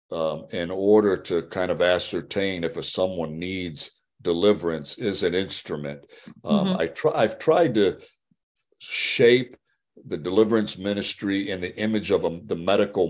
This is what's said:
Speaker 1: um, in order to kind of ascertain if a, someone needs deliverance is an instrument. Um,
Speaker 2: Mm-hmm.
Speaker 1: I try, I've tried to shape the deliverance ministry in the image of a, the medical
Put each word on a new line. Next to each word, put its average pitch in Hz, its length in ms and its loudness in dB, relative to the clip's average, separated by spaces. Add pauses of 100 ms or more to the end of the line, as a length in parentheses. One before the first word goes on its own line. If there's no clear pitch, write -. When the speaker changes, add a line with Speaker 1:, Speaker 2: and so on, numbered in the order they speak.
(100)
Speaker 1:
um, 80 400 -4
in 87 200 -4
order 98 460 4
to 85 260 -2
kind 92 280 -2
of 80 100 0
ascertain 90 840 0
if 82 120 -4
a, 78 60 -8
someone 85 560 -4
needs 90 540 -6 (300)
deliverance 85 760 0
is 101 240 -4
an 87 120 0
instrument. 76 640 -6 (440)
Um, - 220 2
Speaker 2:
Mm-hmm. 185 140 -2
Speaker 1:
I 82 80 0
try, - 260 -2
I've 117 240 0
tried 160 360 2
to 98 240 2 (800)
shape - 800 2 (500)
the 92 100 -6
deliverance 104 600 2
ministry 98 720 -4
in 95 100 -6
the 92 200 -6
image 107 300 -2
of 87 140 2
a, 85 200 -4
the 92 100 -4
medical 95 540 0